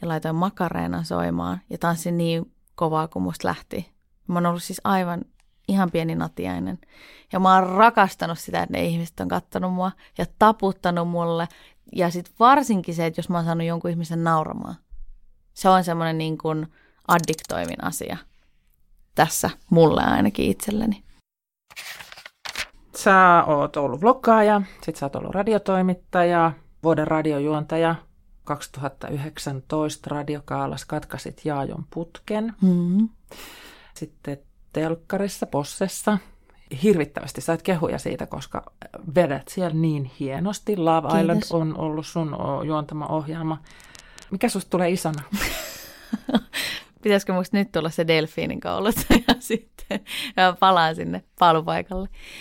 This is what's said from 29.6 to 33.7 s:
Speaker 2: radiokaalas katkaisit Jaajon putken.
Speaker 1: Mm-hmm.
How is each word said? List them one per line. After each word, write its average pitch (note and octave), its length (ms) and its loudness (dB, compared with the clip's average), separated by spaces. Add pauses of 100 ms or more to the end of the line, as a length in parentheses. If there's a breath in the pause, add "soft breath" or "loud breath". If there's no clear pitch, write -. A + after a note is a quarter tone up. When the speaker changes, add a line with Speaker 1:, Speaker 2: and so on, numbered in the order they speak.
Speaker 2:
radiokaalas C#3+ 760 -6
katkaisit - 600 -10
Jaajon C#3+ 400 -4 (100)
putken. G#3 500 -6 (180)
Speaker 1:
Mm-hmm. F#3 460 2 (840 loud breath)